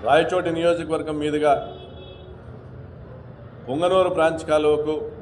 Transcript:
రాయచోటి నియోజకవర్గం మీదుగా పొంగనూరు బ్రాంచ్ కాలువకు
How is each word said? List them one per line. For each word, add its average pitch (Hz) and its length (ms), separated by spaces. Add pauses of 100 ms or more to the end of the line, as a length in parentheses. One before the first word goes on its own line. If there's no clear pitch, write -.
రాయచోటి 165 460
నియోజకవర్గం 160 680
మీదుగా 147 340 (2250)
పొంగనూరు 180 400
బ్రాంచ్ 160 400
కాలువకు 151 460 (280)